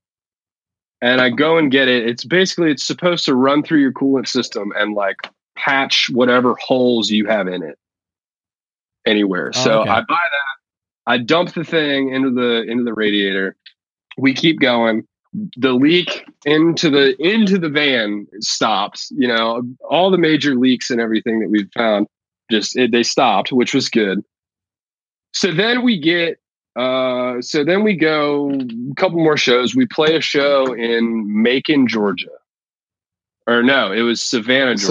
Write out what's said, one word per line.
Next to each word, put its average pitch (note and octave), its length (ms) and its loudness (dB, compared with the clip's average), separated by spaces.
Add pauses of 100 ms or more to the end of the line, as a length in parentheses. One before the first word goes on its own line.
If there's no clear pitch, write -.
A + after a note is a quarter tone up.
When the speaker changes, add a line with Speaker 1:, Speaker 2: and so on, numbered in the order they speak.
(1000)
Speaker 1:
And B2+ 200 2
I B2+ 80 2
go D3+ 300 2
and D3+ 120 2
get C3+ 160 4
it. B2 200 2
It's A#2+ 180 -6
basically, F3 460 0
it's C3 120 -6
supposed E3+ 420 -2
to C#3 100 2
run C#3 260 2
through D3 200 2
your C3+ 120 2
coolant C3+ 340 0
system G#2+ 480 -6
and, G#2 200 -2
like, G2 220 -2 (380)
patch C3+ 560 -2
whatever B2 480 2
holes B2 520 0
you G#2+ 160 0
have G#2 200 0
in F2+ 140 -6
it D2+ 160 -12 (1300)
anywhere. G2 500 0
Speaker 2:
Oh, - 80 -4
Speaker 1:
So A2 180 2
Speaker 2:
okay. - 80 -2
Speaker 1:
I A2 120 2
buy A2 40 -6 (260)
that. - 800 -8
I B2 80 2
dump D#3+ 340 0
the E3+ 100 -6
thing C#3+ 500 -2
into C3 180 0
the, A#2+ 320 0
into A#2 200 -4
the A#2 100 -4
radiator. G2 640 -2 (600)
We C3 160 2
keep D#3 260 0
going. A#2 480 2 (500)
The B2+ 160 2
leak D#3 520 0 (200)
into D#3 440 2
the, C#3 260 4 (100)
into G3+ 320 2
the E3 120 -4
van A#2+ 580 -2 (120)
stops. G#2 760 -4
You B2+ 120 0
know, A2+ 360 -2 (240)
all E3+ 240 2
the F#3 60 4
major D3 380 0
leaks B2 340 0
and B2 100 -2
everything A2 400 -2
that G2 100 -4
we've G#2 240 0
found, G#2+ 340 0 (440)
just, G#2+ 260 -2
it, B2 140 2
they A#2 120 2
stopped, A2 500 0
which B2 200 0
was C3+ 160 0
good. G2+ 320 0 (1120)
So F#3 180 0
then A3+ 320 0
we A#3+ 160 2
get, E3+ 400 0 (360)
uh, B2+ 680 -2
so D3 220 -2
then F#3 200 2
we G#3 120 2
go D3 560 0
a B2+ 440 -6
couple E3+ 240 0
more D3+ 180 2
shows. B2 380 0
We C3 100 4
play D#3 300 2
a D3+ 60 -2
show C#3 520 0
in A2+ 500 -2 (180)
Macon, C3 460 2
Georgia. G#2 420 -2 (1160)
Or A#2+ 160 2
no, B2 280 2
it A2 100 0
was A#2 200 -2
Savannah, B2+ 540 0
Georgia. G2+ 160 -4